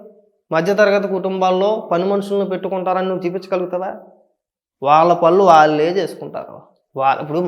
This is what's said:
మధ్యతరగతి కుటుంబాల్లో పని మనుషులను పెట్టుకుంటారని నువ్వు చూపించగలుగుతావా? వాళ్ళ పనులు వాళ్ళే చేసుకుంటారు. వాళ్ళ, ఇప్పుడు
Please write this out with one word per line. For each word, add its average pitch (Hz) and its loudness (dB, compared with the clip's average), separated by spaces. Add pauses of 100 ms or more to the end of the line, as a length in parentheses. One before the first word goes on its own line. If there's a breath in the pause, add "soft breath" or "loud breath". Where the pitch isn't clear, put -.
(520)
మధ్యతరగతి 196 2
కుటుంబాల్లో 190 -2
పని 175 0
మనుషులను 202 -2
పెట్టుకుంటారని 185 -4
నువ్వు 185 -4
చూపించగలుగుతావా? 180 -8 (640)
వాళ్ళ 156 4
పనులు 175 4
వాళ్ళే 156 6
చేసుకుంటారు. - -8 (400)
వాళ్ళ, 135 0
ఇప్పుడు 151 -4